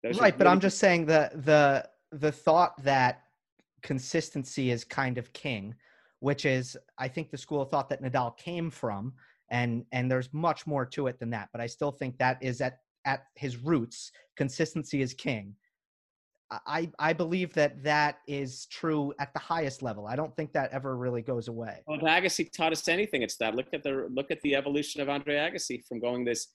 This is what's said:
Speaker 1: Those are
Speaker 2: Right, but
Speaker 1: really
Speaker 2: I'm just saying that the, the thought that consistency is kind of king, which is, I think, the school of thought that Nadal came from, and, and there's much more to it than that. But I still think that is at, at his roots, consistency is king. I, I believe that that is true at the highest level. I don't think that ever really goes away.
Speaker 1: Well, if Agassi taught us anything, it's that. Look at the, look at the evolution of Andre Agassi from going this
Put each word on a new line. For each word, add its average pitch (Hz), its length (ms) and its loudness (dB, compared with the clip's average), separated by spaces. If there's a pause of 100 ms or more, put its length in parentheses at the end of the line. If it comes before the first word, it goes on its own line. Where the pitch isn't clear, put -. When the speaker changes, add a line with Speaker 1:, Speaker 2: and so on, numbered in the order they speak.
Speaker 1:
Those 120 140 -2
are 233 40 2
Speaker 2:
Right, 208 160 8
but 196 80 8
Speaker 1:
really 180 80 12
Speaker 2:
I'm 190 60 6
just 190 200 2
saying 175 260 6
that 151 400 4
the, 143 420 6 (240)
the 151 200 0
thought 160 520 4
that 131 400 4 (600)
consistency 135 880 -2
is 117 120 -2
kind 127 340 -2
of 123 160 -10
king, 113 420 -8 (440)
which 139 260 -2
is, 131 300 0 (220)
I 131 100 -6
think, 151 220 -8
the 147 80 -12
school 147 240 -4
of 139 80 -4
thought 139 200 0
that - 120 -4
Nadal 127 360 -2
came 170 340 -6
from, 110 420 -6 (360)
and, 120 420 -2
and 127 180 -2
there's 127 240 -2
much 156 320 0
more 143 220 -2
to 139 200 -4
it 123 120 -6
than 117 100 -6
that. 110 220 -6
But 117 100 -8
I 117 60 -4
still 143 240 -4
think 131 260 -8
that 127 240 2
is 131 200 -2
at, 131 180 -4 (260)
at 135 300 -2
his 127 220 -6
roots, 123 540 -2 (240)
consistency 147 680 -2
is 131 120 -2
king. 110 420 -6 (1120)
I, 160 320 -4
I 156 140 2
believe 175 400 -2
that 143 320 2
that 147 320 2 (100)
is 139 380 -6
true 151 560 -2
at 143 120 -8
the 151 60 -6
highest 151 420 -4
level. 104 240 -6
I 117 120 -4
don't 151 180 -4
think 151 160 -6
that 139 220 -2
ever 131 240 -4
really 123 240 -2
goes 117 260 -4
away. 117 400 -10
Speaker 1:
Well, 151 100 -6
if 147 60 -4
Agassi 170 480 2
taught 160 220 0
us 156 160 -2
anything, 170 320 0
it's 110 160 -4
that. 110 180 0
Look 131 160 -2
at 147 120 -6
the, 135 280 -4
look 139 200 -4
at 156 100 -4
the 143 140 2
evolution 139 440 -2
of 139 80 -2
Andre 143 300 -2
Agassi 151 480 -4
from 117 160 -8
going 123 240 -2
this 117 300 -2